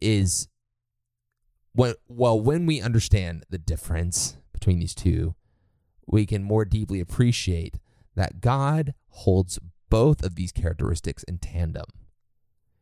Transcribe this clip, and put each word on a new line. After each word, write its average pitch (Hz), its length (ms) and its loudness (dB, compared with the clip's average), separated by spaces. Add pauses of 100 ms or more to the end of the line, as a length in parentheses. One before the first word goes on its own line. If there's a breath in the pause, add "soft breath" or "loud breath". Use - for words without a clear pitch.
is 98 480 0 (1200)
when, 120 220 2 (140)
well, 120 320 2
when 151 260 2
we 156 140 0
understand 95 720 0
the 95 80 -4
difference 82 800 -4 (160)
between 90 280 2
these 87 140 -4
two, 82 400 0 (720)
we 107 200 2
can 101 160 -2
more 107 220 0
deeply 98 360 -2
appreciate 90 800 0 (360)
that 92 260 -2
God 139 540 0 (140)
holds 92 500 0 (300)
both 127 360 4
of 92 100 -6
these 90 180 -6
characteristics - 720 -4
in 87 140 -8
tandem. 82 460 -4 (960)